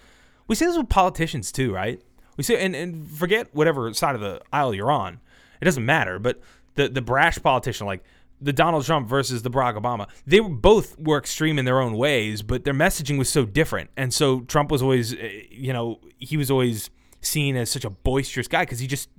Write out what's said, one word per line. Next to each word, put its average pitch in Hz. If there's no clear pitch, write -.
we 226
see 320
this 349
with 285
politicians 165
too, 131
right? 95
We 147
see, 240
and, 190
and 160
forget 180
whatever 139
side 139
of 113
the 98
aisle 131
you're 101
on. 107
It -
doesn't 135
matter, 117
but 123
the, 139
the 131
brash 131
politician, 123
like 95
the 143
Donald 156
Trump 147
versus 123
the 135
Barack 123
Obama, 113
they 170
were, 214
both 175
were 156
extreme 156
in 131
their 127
own 120
ways, 107
but 123
their 139
messaging 147
was 131
so 135
different. 104
And 131
so 131
Trump 143
was 139
always, 127
eh, 104
you 131
know, 117
he 127
was 143
always 123
seen 139
as 120
such 127
a 107
boisterous 131
guy 170
'cause 120
he 131
just 135